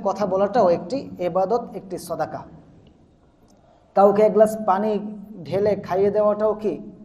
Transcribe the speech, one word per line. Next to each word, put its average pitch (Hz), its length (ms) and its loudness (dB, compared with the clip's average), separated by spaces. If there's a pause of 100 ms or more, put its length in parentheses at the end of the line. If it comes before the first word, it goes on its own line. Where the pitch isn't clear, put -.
কথা 196 220 -2
বলাটাও 196 420 2
একটি 175 500 -2
ইবাদত, 190 560 -2
একটি 185 240 -12
সাদাকা। 156 440 -8 (1500)
কাউকে 202 280 6
এক 208 100 6
গ্লাস 214 240 4 (100)
পানি 208 500 -2 (280)
ঢেলে 196 320 0
খাইয়ে 196 340 0
দেওয়াটাও 208 440 2
কি 185 240 -4 (260)